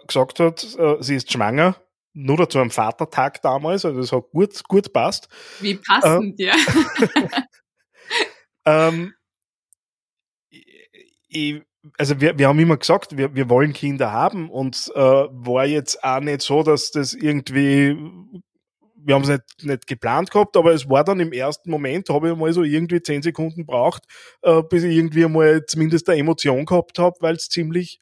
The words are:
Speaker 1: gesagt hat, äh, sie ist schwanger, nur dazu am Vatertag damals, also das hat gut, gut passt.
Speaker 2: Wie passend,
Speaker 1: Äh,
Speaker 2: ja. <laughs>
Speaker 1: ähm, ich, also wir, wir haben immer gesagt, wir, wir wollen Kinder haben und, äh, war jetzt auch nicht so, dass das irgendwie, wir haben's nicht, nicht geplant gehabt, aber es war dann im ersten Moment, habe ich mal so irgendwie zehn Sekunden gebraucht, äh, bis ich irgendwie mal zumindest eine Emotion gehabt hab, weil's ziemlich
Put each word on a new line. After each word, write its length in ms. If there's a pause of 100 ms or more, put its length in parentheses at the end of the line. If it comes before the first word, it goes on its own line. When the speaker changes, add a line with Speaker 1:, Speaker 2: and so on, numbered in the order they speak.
Speaker 1:
gesagt 320
hat, 260 (140)
äh, 220
sie 160
ist 160
schwanger, 420 (380)
nur 240
dazu 240
am 100
Vatertag 720
damals, 420
also 160
das 120
hat 180
gut, 380
gut 240
passt. 360 (300)
Speaker 2:
Wie 160
passend, 640
Speaker 1:
Äh, 60
Speaker 2:
ja. 120
<laughs> 920 (1160)
Speaker 1:
ähm, 500 (2250)
ich, 340 (360)
also 220
wir, 180
wir 100
haben 100
immer 180
gesagt, 400
wir, 180
wir 140
wollen 240
Kinder 400
haben 380
und, 440
äh, 60
war 640
jetzt 380
auch 160
nicht 220
so, 200
dass 280
das 240
irgendwie, 800 (1080)
wir 120
haben's 140
nicht, 140 (200)
nicht 240
geplant 440
gehabt, 260
aber 160
es 160
war 160
dann 160
im 120
ersten 380
Moment, 400
habe 200
ich 60
mal 160
so 100
irgendwie 400
zehn 200
Sekunden 400
gebraucht, 420 (380)
äh, 200
bis 220
ich 120
irgendwie 300
mal 400
zumindest 440
eine 80
Emotion 480
gehabt 320
hab, 240
weil's 260
ziemlich 540